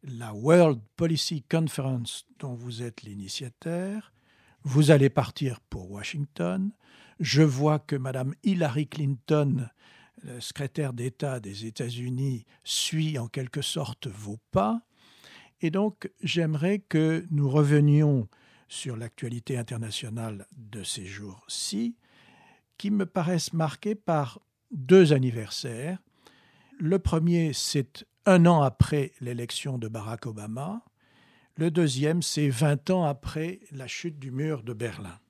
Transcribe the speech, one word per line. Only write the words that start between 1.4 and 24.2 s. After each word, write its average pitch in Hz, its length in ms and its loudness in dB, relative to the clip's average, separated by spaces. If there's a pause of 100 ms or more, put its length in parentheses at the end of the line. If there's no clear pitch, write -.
Conference, 135 800 -4 (140)
dont 131 160 -10
vous 120 280 -12
êtes 117 200 -12
l'initiateur. 147 1120 -8 (480)
Vous 143 280 6
allez 139 200 8
partir 127 500 -2
pour 92 300 -12
Washington. 151 800 -6 (500)
Je 143 220 4
vois 147 360 2
que - 180 -6
Madame 131 380 -4 (100)
Hillary 156 440 0
Clinton, 139 800 0 (540)
le 123 180 -16
secrétaire 139 540 -6
d'État 127 440 -6
des 104 280 -12
États-Unis, 123 800 -6 (160)
suit 156 560 -4
en 117 100 -6
quelque 135 320 -8
sorte 135 460 -6
vos 104 320 -10 (120)
pas. 220 300 0 (800)
Et 165 100 0
donc, 196 400 -2 (120)
j'aimerais 165 560 0
que 160 520 2
nous 143 200 2
revenions 147 760 6 (420)
sur - 280 -10
l'actualité 117 600 -8
internationale 113 880 -8 (100)
de 107 260 -14
ces 98 220 -8
jours-ci, 101 920 -8 (840)
qui 202 120 -4
me 202 140 2
paraissent 175 480 -2
marqués 165 420 -2
par 151 460 -4 (300)